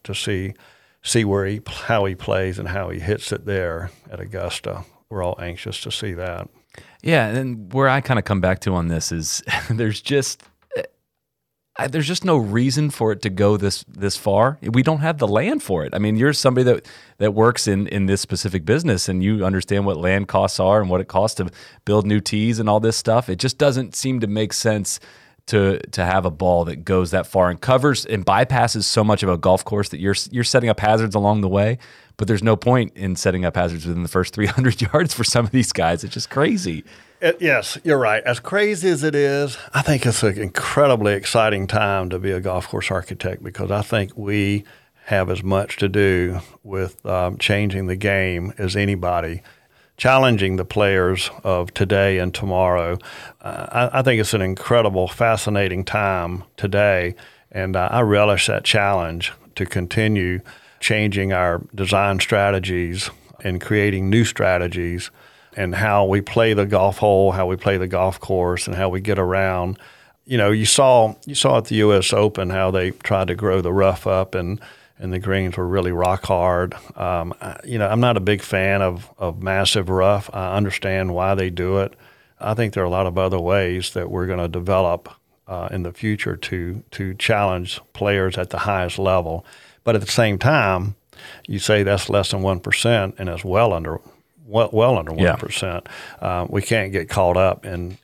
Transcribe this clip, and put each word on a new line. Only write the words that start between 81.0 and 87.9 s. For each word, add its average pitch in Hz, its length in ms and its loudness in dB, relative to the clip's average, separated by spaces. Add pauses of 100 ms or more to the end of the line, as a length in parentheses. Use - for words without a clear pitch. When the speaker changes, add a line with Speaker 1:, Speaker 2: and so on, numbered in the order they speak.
Speaker 1:
why 92 200 0
they 95 140 0
do 90 300 -2
it. 98 160 -2 (440)
I 107 140 -4
think 110 220 -2
there 98 80 0
are 90 40 0
a 90 40 -2
lot 92 160 0
of 90 100 -4
other 92 240 0
ways 90 540 0
that 90 160 -6
we're 92 160 -4
gonna 87 220 -4
develop, 90 600 0 (380)
uh, 90 240 -10
in 90 120 -6
the 87 100 -8
future 107 440 -4
to, 90 540 -8
to 95 240 -8
challenge 98 640 -2 (140)